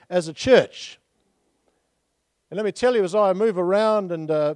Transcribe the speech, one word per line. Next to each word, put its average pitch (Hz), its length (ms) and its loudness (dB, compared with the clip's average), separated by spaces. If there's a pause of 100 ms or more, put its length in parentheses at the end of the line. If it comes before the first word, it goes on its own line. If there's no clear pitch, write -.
as 175 180 -2
a 160 60 -12
church. - 640 2 (1500)
And 165 60 -10
let 214 80 -6
me 202 60 -2
tell 247 220 0
you, 220 100 2
as 180 120 -4
I 202 180 4
move 202 240 0
around 202 540 0
and, 160 180 -8
uh, 151 260 0